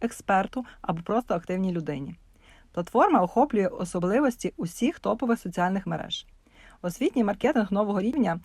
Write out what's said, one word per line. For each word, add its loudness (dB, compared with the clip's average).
експерту 0
або -4
просто -2
активній -2
людині. -6
Платформа 4
охоплює 2
особливості -2
усіх -2
топових 0
соціальних -2
мереж. -6
Освітній 0
маркетинг 2
нового 2
рівня, 2